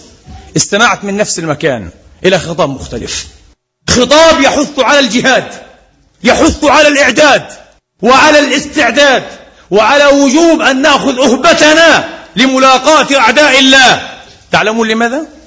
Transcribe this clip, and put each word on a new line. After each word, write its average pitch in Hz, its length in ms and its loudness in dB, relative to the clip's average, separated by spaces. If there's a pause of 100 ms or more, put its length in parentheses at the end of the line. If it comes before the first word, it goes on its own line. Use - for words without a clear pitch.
(580)
استمعت 202 460 -2
من 202 140 -6
نفس 208 220 -4
المكان 139 500 -6 (360)
إلى 185 140 0
خطاب 165 300 -4
مختلف، - 580 -12 (600)
خطاب 285 520 2
يحث 269 380 -2
على 262 200 2
الجهاد، 240 440 -2 (800)
يحث 247 400 0
على 294 240 2
الإعداد 277 560 0 (580)
وعلى 269 380 2
الاستعداد 269 840 0 (480)
وعلى 226 340 2
وجوب 285 560 2
أن 262 200 0
نأخذ 269 380 0
أهبتنا 302 880 2 (260)
لملاقاة 262 840 2
أعداء 262 420 2
الله. 262 500 2 (420)
تعلمون 220 360 -2
لماذا؟ 233 400 -4 (200)